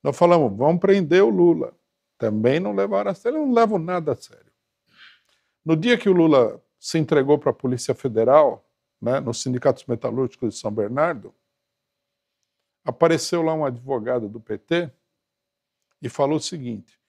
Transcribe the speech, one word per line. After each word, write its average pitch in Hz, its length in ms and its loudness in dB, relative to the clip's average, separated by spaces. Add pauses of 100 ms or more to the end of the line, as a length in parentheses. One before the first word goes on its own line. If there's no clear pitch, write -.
Nós 139 160 -6
falamos, 160 400 2
vamos 156 220 0
prender 190 420 2
o 226 80 4
Lula. 175 440 2 (440)
Também 110 400 0
não 202 160 -4
levaram 196 380 -2
a - 20 -4
sério, 294 320 -4
não 254 80 0
levam 220 240 2
nada 165 360 -4
a - 20 -2
sério. - 360 -20 (1120)
No 160 120 0
dia 226 220 2
que 233 100 -2
o 190 60 4
Lula 151 500 4 (160)
se - 180 -6
entregou 147 400 2
pra 139 140 -2
Polícia 123 420 -4
Federal, 123 720 2 (360)
né, 127 180 -2
nos 117 220 -6
Sindicatos 127 440 -2
Metalúrgicos 120 680 -4
de - 80 -14
São 107 100 -6
Bernardo, 113 640 -4 (1500)
apareceu 165 560 0
lá 160 120 0
um 156 120 -2
advogado 123 640 -4
do 113 100 -16
P 107 180 -10
T 170 340 -4 (1080)
e 139 60 -10
falou 147 300 -2
o - 40 -4
seguinte 123 560 -12 (120)